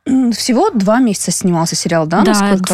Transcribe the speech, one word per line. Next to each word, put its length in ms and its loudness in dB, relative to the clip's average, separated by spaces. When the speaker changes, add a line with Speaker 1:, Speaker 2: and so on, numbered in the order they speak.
Speaker 1:
М, 260 2
всего 380 0
два 300 2
месяца 300 -2
снимался 460 -2
сериал, 300 -2
да, 140 0
Speaker 2:
Да, 120 2
Speaker 1:
насколько 300 0